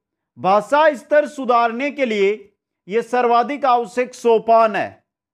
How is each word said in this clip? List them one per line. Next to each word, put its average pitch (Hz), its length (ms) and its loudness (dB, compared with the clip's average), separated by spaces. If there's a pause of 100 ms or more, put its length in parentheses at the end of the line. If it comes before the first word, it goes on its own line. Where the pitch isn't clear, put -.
(380)
भाषा 214 560 2
स्तर 294 340 0
सुधारने 233 640 -2
के 262 160 -4
लिए 208 220 0 (600)
ये 214 140 -4
सर्वाधिक 240 640 -2
आवश्यक 247 500 -2
सोपान 226 600 2
है, 110 280 -8 (300)